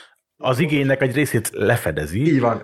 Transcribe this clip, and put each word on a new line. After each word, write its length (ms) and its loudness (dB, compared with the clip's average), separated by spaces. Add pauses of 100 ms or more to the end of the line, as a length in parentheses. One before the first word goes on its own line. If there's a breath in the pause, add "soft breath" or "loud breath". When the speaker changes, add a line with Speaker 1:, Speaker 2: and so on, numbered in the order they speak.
(360 loud breath)
Speaker 1:
az 220 -2
igénynek 440 0
egy 120 0
részét 380 0
lefedezi, 800 0
Speaker 2:
Így 80 4
van. 240 0